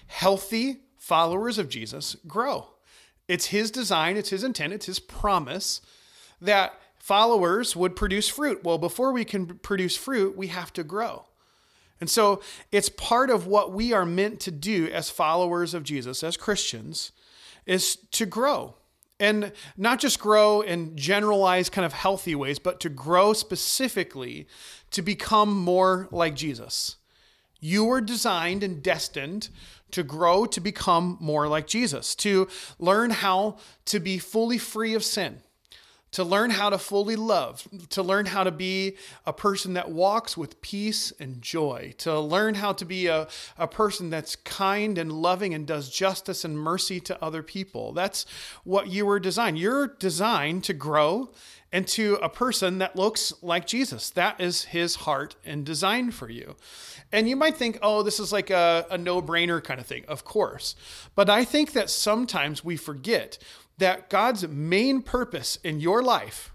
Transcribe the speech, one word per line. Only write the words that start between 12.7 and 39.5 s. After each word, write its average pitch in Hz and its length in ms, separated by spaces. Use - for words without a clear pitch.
it's 202 200
part 254 400
of 196 160
what 196 260
we 226 220
are 190 100
meant 190 360
to - 100
do 165 380
as 165 200
followers 175 640
of 165 120
Jesus, 131 380
as 165 140
Christians, 147 760
is 185 320
to 226 140
grow. 240 480
And 208 340
not 233 240
just - 200
grow 214 400
in 170 360
generalized 190 760
kind 185 140
of 151 80
healthy 185 400
ways, 139 240
but 180 220
to 170 80
grow 165 440
specifically 170 1120
to - 100
become 208 500
more 185 600
like 165 260
Jesus. 127 600
You 185 260
were 254 160
designed 202 640
and 180 200
destined 160 680
to 180 100
grow 170 440
to - 140
become 180 600
more 151 280
like 151 180
Jesus, 196 500
to 190 320
learn 208 320
how 202 460
to 208 120
be 185 200
fully 226 400
free 220 360
of 214 80
sin, 165 380
to 185 140
learn 202 240
how 202 220
to 196 80
fully 202 380
love, 202 520
to 196 120
learn 196 220
how 190 180
to 185 80
be 190 460
a 160 60
person 190 420